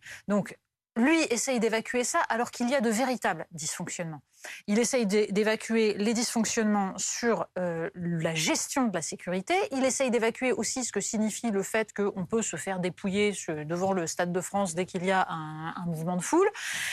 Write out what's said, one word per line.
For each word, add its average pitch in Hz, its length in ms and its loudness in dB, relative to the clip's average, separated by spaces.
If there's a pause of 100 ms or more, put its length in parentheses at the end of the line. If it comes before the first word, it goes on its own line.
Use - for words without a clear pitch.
(280)
Donc, 202 320 0 (380)
lui 311 260 6
essaye 240 360 0
d'évacuer 226 460 0
ça 339 140 0 (100)
alors 233 220 0
qu'il 240 180 0
y 269 40 0
a 277 60 4
de 233 100 2
véritables 220 600 0
dysfonctionnements. 160 720 -8 (440)
Il 208 140 4
essaye 240 260 2
d'é-, 208 220 4
d'évacuer 214 680 2
les 208 180 2
dysfonctionnements 208 840 2
sur, 202 500 0 (120)
euh, 170 360 -2
la 170 380 0
gestion 240 520 0
de 202 80 0
la 170 80 -2
sécurité. 190 540 -4 (180)
Il 262 100 0
essaye 262 260 2
d'évacuer 233 440 2
aussi 233 320 -2
ce - 80 -8
que 202 80 -2
signifie 220 500 -2
le 196 120 2
fait 220 280 -2
qu'on 196 340 -2
peut 226 160 0
se 214 140 -4
faire 185 240 -4
dépouiller 190 540 0
sur, 151 320 -6
devant 175 260 0
le 175 160 0
Stade 180 240 -2
de 180 80 0
France 196 340 -2
dès 185 120 0
qu'il 180 180 -6
y 185 80 2
a 190 180 4
un, 156 460 -6
un 180 100 -6
mouvement 170 300 -2
de 180 60 -2
foule. 370 280 4 (440)